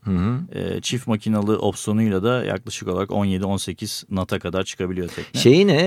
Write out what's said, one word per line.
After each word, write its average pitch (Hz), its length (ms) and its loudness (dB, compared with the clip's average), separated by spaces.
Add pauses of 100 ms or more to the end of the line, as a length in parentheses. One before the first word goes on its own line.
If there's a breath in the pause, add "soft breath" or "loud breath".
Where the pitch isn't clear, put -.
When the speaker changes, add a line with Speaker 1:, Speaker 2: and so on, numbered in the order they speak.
Speaker 1:
Hı 104 80 -2
hı. 110 480 -2
Speaker 2:
E, 90 220 -4
çift - 260 -6
makinalı 107 520 0
opsiyonuyla 104 640 0
da 120 220 0
yaklaşık 101 420 -6
olarak 95 240 -2
on 101 140 0
yedi, 95 200 0
on 98 120 0
sekiz - 520 -8
knot'a 95 300 -2
kadar 92 240 -2
çıkabiliyor 90 440 -6
tekne. - 340 -8
Speaker 1:
Şeyi 165 260 8
ne? 160 200 4